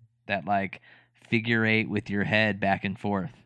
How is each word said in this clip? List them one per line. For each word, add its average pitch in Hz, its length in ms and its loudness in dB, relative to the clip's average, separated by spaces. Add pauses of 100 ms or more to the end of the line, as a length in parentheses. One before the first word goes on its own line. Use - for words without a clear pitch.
(260)
that, 98 180 -2
like, 98 380 -2 (320)
figure 113 500 0
eight 110 240 2
with 104 220 -4
your 101 140 0
head 104 360 2
back 98 240 0
and 98 140 -6
forth. 101 320 -2 (160)